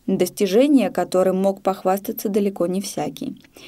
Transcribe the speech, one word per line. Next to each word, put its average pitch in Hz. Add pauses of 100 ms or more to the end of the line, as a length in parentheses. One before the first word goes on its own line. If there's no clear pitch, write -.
достижение, 196
которым 185
мог 190
похвастаться 196
далеко 196
не 185
всякий. - (320)